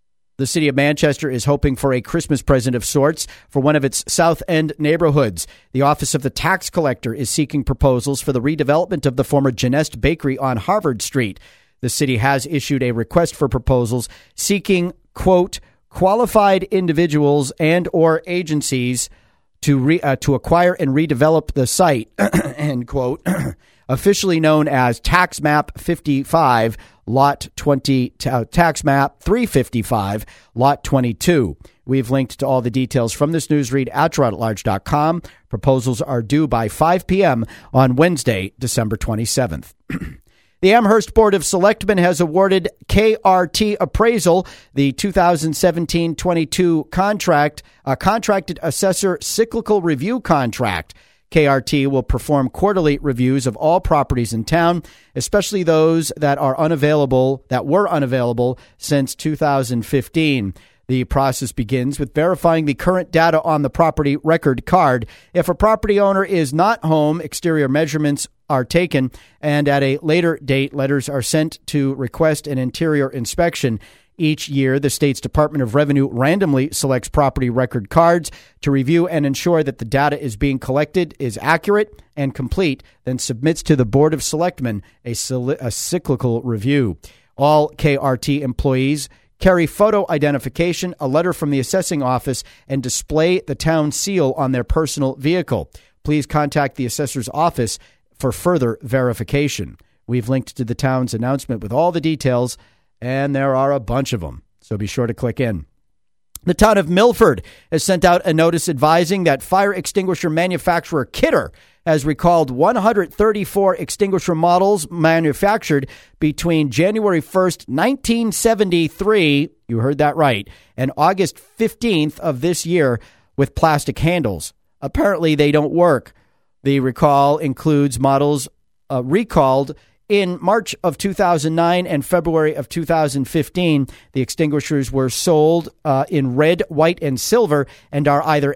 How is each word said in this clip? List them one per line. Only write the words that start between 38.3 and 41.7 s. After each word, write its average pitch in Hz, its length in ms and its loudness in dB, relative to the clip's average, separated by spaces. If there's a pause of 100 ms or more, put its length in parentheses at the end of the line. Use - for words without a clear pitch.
December 113 400 -4
twenty-seventh. 110 800 -4 (160)
<clears throat> - 20 -8 (680)
The 190 120 6
Amherst 220 400 4
Board 208 220 6
of 165 100 -4
Selectmen 196 540 2